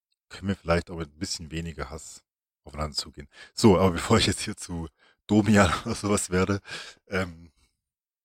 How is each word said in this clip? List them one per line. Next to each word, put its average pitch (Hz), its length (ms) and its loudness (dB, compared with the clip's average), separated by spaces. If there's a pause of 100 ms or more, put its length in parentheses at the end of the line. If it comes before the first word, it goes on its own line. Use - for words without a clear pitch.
(300)
können - 180 -10
wir 98 80 0
vielleicht 85 340 0
auch 90 60 -10
mit 82 140 -8
ein 76 100 -20
bisschen 78 320 -8
weniger 80 380 -8
Hass - 340 -14 (400)
aufeinander 73 320 -6
zugehen. - 320 -10 (260)
So, 98 240 6
aber 95 140 4
bevor 85 260 2
ich 107 80 2
jetzt 101 140 0
hier - 160 -8
zu 85 320 -10 (400)
Domian 104 420 6 (100)
<laughs> - 60 -12
oder 110 100 -6
sowas 104 340 -2
werde, 92 320 0 (480)
ähm, 85 420 -6 (720)